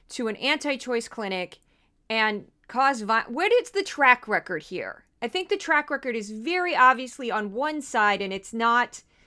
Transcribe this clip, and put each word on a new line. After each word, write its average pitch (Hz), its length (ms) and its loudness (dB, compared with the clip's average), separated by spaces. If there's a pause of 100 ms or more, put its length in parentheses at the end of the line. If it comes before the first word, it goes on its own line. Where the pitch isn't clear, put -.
to 233 200 -6
an 214 80 -6
anti-choice 254 720 -2
clinic 190 500 -6 (500)
and 214 380 0 (220)
cause 262 320 2
vi-, 220 280 2
what 339 240 0
is 480 180 4
the 403 120 -2
track 254 460 4
record 180 360 -2
here? 127 400 -10 (180)
I 240 60 -4
think 370 200 -6
the 403 80 0
track 302 340 0
record 269 240 -4
is 214 160 -8
very 330 460 -4
obviously 254 540 4
on 208 220 -2
one 294 280 -4
side, 208 400 2
and 190 120 -4
it's 190 200 -10
not 233 500 0 (240)